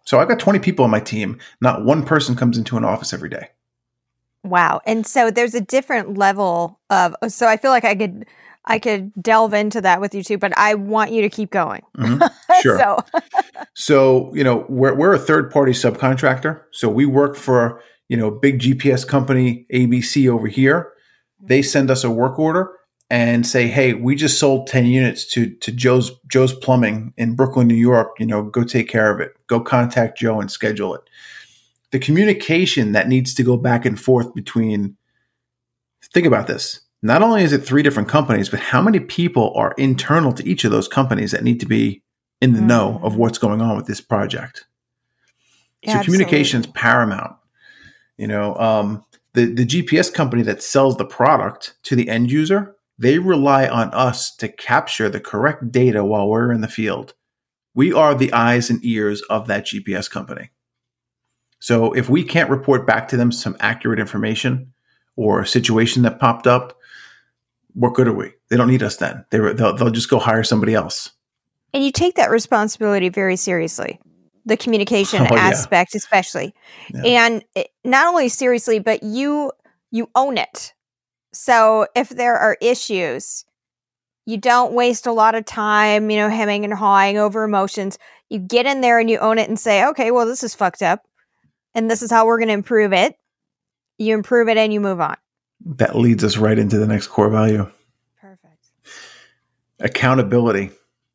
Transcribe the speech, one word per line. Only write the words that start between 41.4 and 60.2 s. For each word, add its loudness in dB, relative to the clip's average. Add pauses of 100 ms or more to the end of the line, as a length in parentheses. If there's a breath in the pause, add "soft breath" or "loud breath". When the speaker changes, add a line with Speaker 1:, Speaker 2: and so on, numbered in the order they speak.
Speaker 1:
need 0
to -6
be -2 (400)
in 4
the 2
know 2
of -2
Speaker 2:
Mm-hmm. -2
Speaker 1:
what's 0
going -2
on 0
with -6
this -8
project? -6 (1160)
So -4
Speaker 2:
Absolutely. 0
Speaker 1:
communication's 2
paramount. 0 (840 soft breath)
You -6
know, -4
um, -2 (280)
the, 4
the 0
G -2
P 0
S 2
company -2
that -4
sells 0
the -6
product -2
to -4
the 0
end 0
user, -2 (220)
they 2
rely 2
on -2
us -2
to -8
capture -2
the -6
correct -4
data 2
while 0
we're 0
in -2
the -4
field. -6 (600)
We 2
are 6
the 0
eyes 2
and -2
ears -2
of -2
that -4
G -8
P -6
S -8
company. -12 (1080)